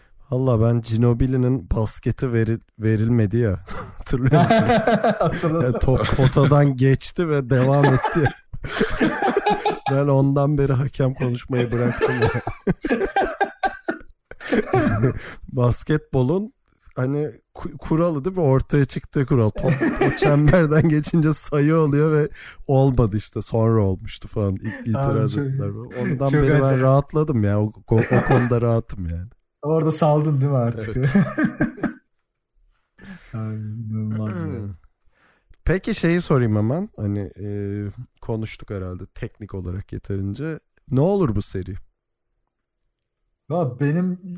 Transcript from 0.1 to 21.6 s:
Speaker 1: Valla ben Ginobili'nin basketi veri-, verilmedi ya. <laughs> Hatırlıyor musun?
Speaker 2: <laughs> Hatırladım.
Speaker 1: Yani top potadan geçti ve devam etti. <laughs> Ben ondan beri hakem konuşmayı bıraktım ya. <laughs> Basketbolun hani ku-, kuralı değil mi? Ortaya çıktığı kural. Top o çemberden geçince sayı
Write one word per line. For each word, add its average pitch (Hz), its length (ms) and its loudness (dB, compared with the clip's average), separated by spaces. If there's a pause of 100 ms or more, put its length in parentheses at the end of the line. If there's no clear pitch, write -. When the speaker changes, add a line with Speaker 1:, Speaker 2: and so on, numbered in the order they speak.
Speaker 1:
Valla 127 300 2
ben 117 200 2
Ginobili'nin 120 880 2
basketi 117 640 -2
veri-, 113 260 0 (200)
verilmedi 110 580 2
ya. 107 220 0 (200)
<laughs> - 180 -14
Hatırlıyor 135 460 2
musun? 220 240 4
Speaker 2:
<laughs> 226 520 2
Hatırladım. 165 460 0
Speaker 1:
Yani 123 140 0
top 117 260 2 (120)
potadan 139 580 4
geçti 135 540 0
ve 139 200 0
devam 135 360 4
etti. 135 440 2 (340)
<laughs> - 460 -2 (840)
Ben 139 160 2
ondan 139 500 2
beri 139 160 2
hakem 131 400 -2
konuşmayı 123 580 -2
bıraktım 120 500 0
ya. - 80 2 (2750)
<laughs> 123 100 2 (380)
Basketbolun 139 1040 0 (420)
hani 139 360 -4 (240)
ku-, - 220 -10
kuralı 160 480 0
değil 190 100 -6
mi? 185 60 -2
Ortaya 135 440 2
çıktığı - 400 -4
kural. 117 240 2
Top - 240 0 (340)
o - 100 0
çemberden 151 720 4
geçince 151 440 2
sayı 151 420 0